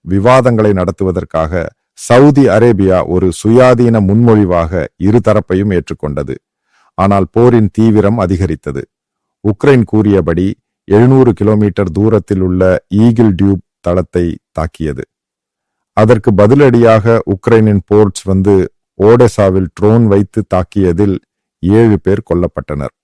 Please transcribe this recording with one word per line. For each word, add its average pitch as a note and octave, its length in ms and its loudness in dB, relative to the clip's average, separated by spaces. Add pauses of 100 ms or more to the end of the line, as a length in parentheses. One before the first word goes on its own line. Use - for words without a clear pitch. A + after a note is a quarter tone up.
விவாதங்களை A2 760 0
நடத்துவதற்காக F2 840 -4 (360)
சவுதி C#3 480 2
அரேபியா G2 500 2 (100)
ஒரு F2+ 200 -2 (120)
சுயாதீன A#2+ 680 2
முன்மொழிவாக F#2+ 720 0 (260)
இரு G#2+ 200 2
தரப்பையும் G2+ 480 -2
ஏற்றுக்கொண்டது. D2 600 -8 (640)
ஆனால் G2 380 0
போரின் A#2 420 2
தீவிரம் G#2+ 460 0
அதிகரித்தது. E2 600 -6 (600)
உக்ரைன் A#2 480 0
கூறியபடி F#2+ 560 0 (400)
எழுநூறு B2 460 2
கிலோமீட்டர் G#2 640 -2
தூரத்தில் G2+ 500 -2
உள்ள F#2 160 -2 (400)
ஈகிள் A2+ 320 2
டியூப் G2 280 -2 (220)
தளத்தை F2 400 -4 (320)
தாக்கியது. D#2 460 -8 (960)
அதற்கு A2 320 2 (120)
பதிலடியாக A#2 720 2 (180)
உக்ரைனின் G#2+ 540 0
போர்ட்ஸ் G#2 440 0
வந்து F#2+ 240 0 (440)
ஓடெசாவில் G2 800 2
ட்ரோன் A2+ 360 2
வைத்து G2+ 260 -2 (140)
தாக்கியதில் F#2 640 -2 (460)
ஏழு G#2+ 400 2
பேர் G#2 260 -4
கொல்லப்பட்டனர். D2+ 640 -6 (100)